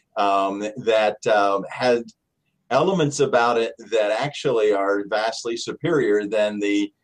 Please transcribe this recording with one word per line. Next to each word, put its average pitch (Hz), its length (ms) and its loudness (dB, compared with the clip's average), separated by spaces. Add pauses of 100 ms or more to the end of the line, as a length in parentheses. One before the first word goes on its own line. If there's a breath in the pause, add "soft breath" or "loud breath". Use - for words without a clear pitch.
(160)
um, 98 480 0 (140)
that, 110 460 0
uh, 101 360 2 (100)
had 120 320 0 (680)
elements 156 500 2
about 120 380 2
it 113 160 -2 (180)
that 107 180 2
actually 113 600 0
are 101 340 0
vastly 113 500 -4
superior 110 680 0
than 104 320 0
the 101 340 0 (120)